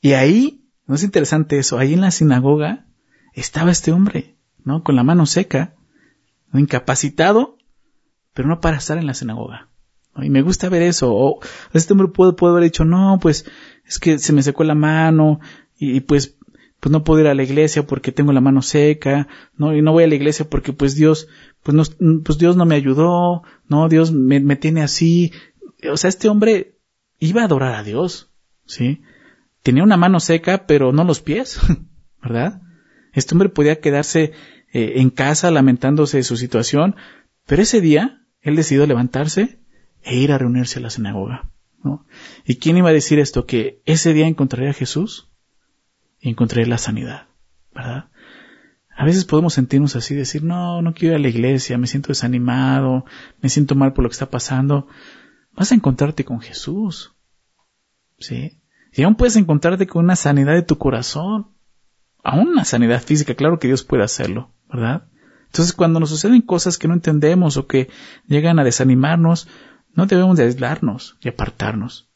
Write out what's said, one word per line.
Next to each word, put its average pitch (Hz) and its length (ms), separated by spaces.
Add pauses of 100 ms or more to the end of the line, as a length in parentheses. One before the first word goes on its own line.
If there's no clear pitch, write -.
Y 143 120
ahí, 180 520 (220)
¿no 131 80
es 151 80
interesante 156 560
eso? - 200
Ahí 135 160
en 180 60
la 190 120
sinagoga 151 760 (460)
estaba 160 400
este - 180
hombre, 190 460 (280)
¿no? 156 200
Con 147 100
la 123 80
mano 160 240
seca, 170 480 (800)
¿no? 131 80
Incapacitado, 147 1000 (760)
pero 131 160
no 165 120
para 160 160
estar 156 220
en 165 80
la 135 80
sinagoga, 117 540 (480)
¿no? 135 80
Y 143 60
me 135 120
gusta 180 260
ver 175 140
eso. 165 300
O 131 280 (320)
este 165 200
hombre 190 160
puede, 185 240
puede 175 200
haber 175 120
dicho, 165 200
"No, 185 360
pues, 156 240 (400)
es - 140
que 156 200
se 151 140
me 143 100
secó 143 220
la 156 100
mano, 156 680 (360)
y, 135 200
y 135 40
pues, 139 380 (420)
pues 135 100
no 156 140
puedo 156 160
ir 156 60
a 143 80
la 135 80
iglesia 147 440
porque 135 260
tengo 147 200
la 135 80
mano 135 220
seca, 147 680 (280)
¿no? 151 180
Y 151 80
no 156 100
voy 165 120
a 165 40
la 151 60
iglesia 151 340
porque, 139 240
pues, 139 220
Dios, 156 340 (340)
pues, 143 120
no, 160 480
pues, 151 160
Dios 175 180
no 175 80
me 165 100
ayudó, 170 680 (260)
¿no? 151 200
Dios 160 240
me, 139 280
me 143 160
tiene 160 260
así". 165 500 (580)
O 143 60
sea, 180 120
este 190 200
hombre 208 500 (400)
iba 185 240
a - 20
adorar 131 300
a 107 80
Dios, 120 500 (340)
¿sí? 131 360 (600)
Tenía 131 200
una 208 140
mano 175 240
seca, 170 460
pero 139 260
no 151 120
los 170 160
pies, 202 400 (300)
<laughs> - 320
¿verdad? 120 400 (500)
Este - 220
hombre 190 140
podía 151 320
quedarse, 151 520 (400)
eh, 113 240
en 131 140
casa 151 420
lamentándose 135 640
de 131 80
su 120 120
situación, 123 600 (500)
pero 147 160
ese 220 180
día 165 460 (140)
él 151 160
decidió 151 300
levantarse 143 760 (420)
e 127 140
ir 139 160
a 139 60
reunirse 123 420
a - 20
la 113 80
sinagoga, 107 580 (360)
¿no? 143 220 (380)
¿Y 123 120
quién 160 200
iba 180 120
a 160 40
decir 151 280
esto? 127 260
Que 120 400
ese 160 260
día 156 140
encontraría 139 440
a 143 40
Jesús - 560 (880)
y - 100
encontraría 117 380
la 117 120
sanidad, 117 500 (440)
¿verdad? 123 380 (840)
A - 80
veces 180 200
podemos 156 300
sentirnos 139 400
así, 127 220
decir, 143 260
"No, 175 400
no 165 100
quiero 165 220
ir 151 60
a - 20
la 135 60
iglesia, 123 500
me 123 80
siento 139 220
desanimado, 131 960 (360)
me 131 100
siento 147 260
mal 135 160
por 135 100
lo 120 60
que - 60
está - 140
pasando". 139 600 (640)
Vas - 180
a 254 60
encontrarte 156 480
con 117 160
Jesús, - 760 (1040)
¿sí? 127 420 (320)
Y 135 120
aún 202 100
puedes 226 220
encontrarte 175 500
con 170 180
una 180 120
sanidad 143 380
de 170 80
tu 160 160
corazón, 151 760 (720)
aún 190 240
una 294 160
sanidad 120 380
física, 151 340
claro 160 240
que 127 80
Dios 127 160
puede 120 180
hacerlo, - 500 (200)
¿verdad? 123 360 (380)
Entonces, 175 260
cuando 165 280
nos 151 100
suceden 208 320
cosas 180 360
que - 100
no 170 60
entendemos 160 640
o 135 120
que 131 200 (380)
llegan 160 320
a 143 60
desanimarnos, 139 800 (460)
no 180 140
debemos 185 300
de 139 80
aislarnos 123 760
y - 80
apartarnos. 110 880